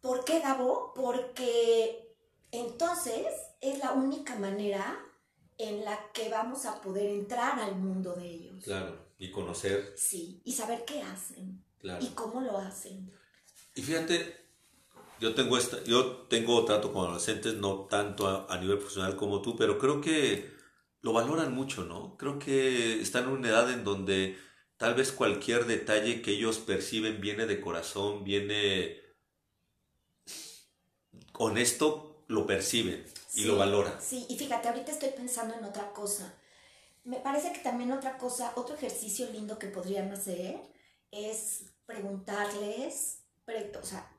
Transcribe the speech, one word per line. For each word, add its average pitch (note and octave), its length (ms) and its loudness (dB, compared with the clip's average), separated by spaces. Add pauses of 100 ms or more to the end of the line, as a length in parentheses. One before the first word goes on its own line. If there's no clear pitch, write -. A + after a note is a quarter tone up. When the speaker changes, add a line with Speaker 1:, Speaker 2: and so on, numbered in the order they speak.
Speaker 1:
¿Por B3+ 240 0
qué, E4 160 4
Gabo? C4 540 2
Porque A#3 1200 2 (380)
entonces B3 760 -2 (340)
es C4+ 180 -2
la C4 140 0
única C4+ 440 0
manera G3+ 640 -2 (580)
en G#3+ 280 -4
la G#3 140 -4 (140)
que A3 160 -4
vamos A#3 380 -2
a G#3+ 140 -6
poder G3 300 -2
entrar A#3+ 480 0
al G3+ 180 -2
mundo F#3 380 -2
de F3 120 -8
ellos. F3+ 360 -14
Speaker 2:
Claro, F2+ 440 -6 (120)
y F#2 120 -10
conocer. F#2+ 680 -2
Speaker 1:
Sí, F3+ 480 -4
y B3 80 -6
saber A#3 320 -4
qué C#4 180 -6
hacen. F#3+ 600 -10 (140)
Speaker 2:
Claro. - 260 -6
Speaker 1:
Y - 40 -4
cómo A3+ 340 -6
lo G#3+ 160 -2
hacen. F#3+ 520 -10 (640)
Speaker 2:
Y - 80 -6
fíjate, E3 540 0 (840)
yo A2 160 2
tengo B2 220 4
esta, - 280 0
yo - 440 4
tengo A2+ 360 6
trato G#2 280 4
con F#2 140 0
adolescentes, G2 480 -2
no G2 320 0
tanto G2+ 420 0
a, F#2+ 240 0
a F2+ 80 -2
nivel G2 180 2
profesional F#2+ 380 -2
como G2+ 260 0
tú, A#2 140 -2
pero G#2+ 220 4
creo C#3+ 220 4
que C#3+ 520 2 (480)
lo A2+ 120 0
valoran C3+ 420 2
mucho, C3 300 -4
¿no? E2+ 340 -10
Creo C#3 200 -4
que B2+ 640 4
están B2 240 0
en C3 60 0
una C3 180 0
edad A#2 240 8
en A#2+ 120 -2
donde F#2+ 520 2 (400)
tal A#2 180 2
vez C3+ 180 4
cualquier A#2+ 540 4
detalle A2 560 2
que G#2 100 2
ellos A2 260 2
perciben G#2+ 640 0
viene G#2 260 -2
de G2+ 140 0
corazón, G2 640 -2
viene G2 760 2 (2500)
honesto, A#2+ 880 2
lo - 200 2
perciben G2 580 2 (300)
y G#2+ 100 0
lo G#2+ 100 6
Speaker 1:
Sí, G2+ 40 6
Speaker 2:
valoran. G2 440 4
Speaker 1:
sí, B3+ 260 -4
y B3 80 -4
fíjate, A#3 320 -2
ahorita B3+ 240 -4
estoy C4+ 180 -2
pensando A#3 440 -6
en A3 100 -10
otra G3+ 280 -8
cosa. - 420 -6 (720)
Me B3 160 -6
parece D4 320 0
que - 80 -8
también B3 320 -2
otra C4+ 260 -4
cosa, B3 380 -4
otro B3 180 -6
ejercicio A3+ 560 -4
lindo G#3+ 280 -8
que G3+ 100 -8
podrían F#3+ 440 -4
hacer F#3+ 480 -6 (500)
es G#3+ 520 -6 (240)
preguntarles, G#3 1300 -4 (240)
pre-, G#3 360 -6
o - 60 -14
sea F#3 320 -12